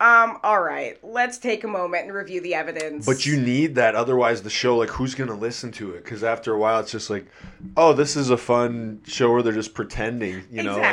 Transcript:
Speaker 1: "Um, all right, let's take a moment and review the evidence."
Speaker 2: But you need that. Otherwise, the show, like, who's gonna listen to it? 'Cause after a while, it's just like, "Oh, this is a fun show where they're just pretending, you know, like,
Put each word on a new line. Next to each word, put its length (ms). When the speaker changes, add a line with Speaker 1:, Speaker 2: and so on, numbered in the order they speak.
Speaker 1:
"Um, 420
all 180
right, 420
let's 360
take 260
a 40
moment 380
and 80
review 280
the 120
evidence." 520
Speaker 2:
But 180
you 140
need 380
that. 180
Otherwise, 480
the 80
show, 260
like, 140
who's 240
gonna 220
listen 360
to 220
it? 100
'Cause 200
after 280
a 60
while, 220
it's 120
just 160
like, 160
"Oh, 180
this 220
is 140
a 80
fun 680
show 260
where 100
they're 100
just 220
pretending, 760
you 120
know, 140
like, 160